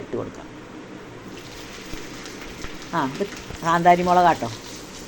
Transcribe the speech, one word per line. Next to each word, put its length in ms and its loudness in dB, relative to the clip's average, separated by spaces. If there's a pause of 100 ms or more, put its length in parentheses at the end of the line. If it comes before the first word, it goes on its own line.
ഇട്ട് 160 -6
കൊടുക്കാം. 280 -8 (2500)
ആ, 40 4 (140)
ഇത് 100 -2 (400)
കാന്താരി 420 8
മുളകാട്ടോ, 420 6 (580)